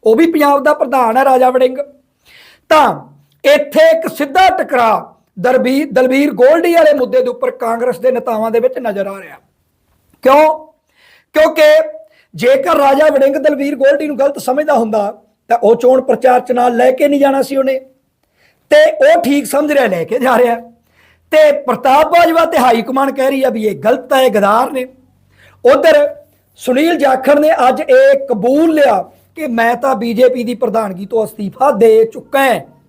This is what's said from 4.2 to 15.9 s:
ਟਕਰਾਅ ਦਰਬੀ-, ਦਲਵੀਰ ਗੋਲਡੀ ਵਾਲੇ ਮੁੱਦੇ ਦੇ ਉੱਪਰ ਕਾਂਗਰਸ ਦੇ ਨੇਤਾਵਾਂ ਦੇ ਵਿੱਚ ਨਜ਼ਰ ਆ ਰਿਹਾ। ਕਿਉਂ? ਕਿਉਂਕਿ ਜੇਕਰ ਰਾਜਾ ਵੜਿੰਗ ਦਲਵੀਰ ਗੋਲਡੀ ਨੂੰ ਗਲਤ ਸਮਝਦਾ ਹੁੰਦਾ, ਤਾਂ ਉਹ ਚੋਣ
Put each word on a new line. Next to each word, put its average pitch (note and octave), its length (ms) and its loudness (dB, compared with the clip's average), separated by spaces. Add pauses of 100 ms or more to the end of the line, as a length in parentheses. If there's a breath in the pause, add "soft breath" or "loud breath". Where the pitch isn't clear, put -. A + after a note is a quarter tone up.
ਟਕਰਾਅ A#3+ 680 -2 (260)
ਦਰਬੀ-, B3+ 520 0
ਦਲਵੀਰ C4 400 0
ਗੋਲਡੀ D#4+ 420 2
ਵਾਲੇ D4+ 200 4
ਮੁੱਦੇ B3+ 280 -2
ਦੇ B3+ 60 -4
ਉੱਪਰ A#3+ 220 -6
ਕਾਂਗਰਸ A#3 480 -6
ਦੇ B3 120 0
ਨੇਤਾਵਾਂ A3+ 400 -4
ਦੇ A3+ 100 -2
ਵਿੱਚ B3+ 180 -2
ਨਜ਼ਰ G3+ 280 -6
ਆ G3 140 -14
ਰਿਹਾ। D3+ 160 -20 (840)
ਕਿਉਂ? D#4 360 4 (760 soft breath)
ਕਿਉਂਕਿ D#4+ 340 2 (680 soft breath)
ਜੇਕਰ C4+ 420 0
ਰਾਜਾ C#4 300 2
ਵੜਿੰਗ C#4 300 0
ਦਲਵੀਰ C#4+ 400 -2
ਗੋਲਡੀ C#4+ 300 0
ਨੂੰ C#4+ 120 -8
ਗਲਤ C#4 200 -2
ਸਮਝਦਾ D4 360 -2
ਹੁੰਦਾ, A3 480 -4 (260)
ਤਾਂ A#3 140 0
ਉਹ G#3+ 120 4
ਚੋਣ B3+ 280 0